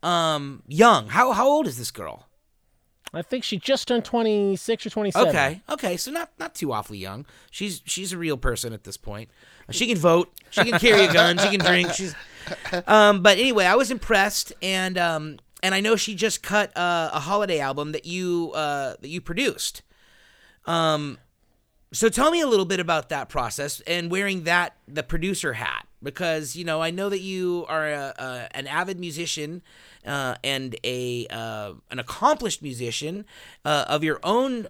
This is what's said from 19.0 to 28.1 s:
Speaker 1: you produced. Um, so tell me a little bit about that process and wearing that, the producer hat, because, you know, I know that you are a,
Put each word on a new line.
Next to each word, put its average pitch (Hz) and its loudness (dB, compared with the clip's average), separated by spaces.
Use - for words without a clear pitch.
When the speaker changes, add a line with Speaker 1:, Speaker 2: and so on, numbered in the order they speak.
Speaker 1:
you 170 -8
produced. - -4
Um, 156 0
so 220 2
tell 277 2
me 339 2
a 302 0
little 202 4
bit 180 -2
about 165 -2
that 143 -8
process 139 -6
and 170 -2
wearing 190 -2
that, 175 2
the 147 -6
producer 165 -2
hat, 76 -6
because, 156 -4
you 170 -10
know, 160 -2
I 165 -2
know 190 -4
that 196 -4
you 185 -2
are 156 -2
a, 143 -6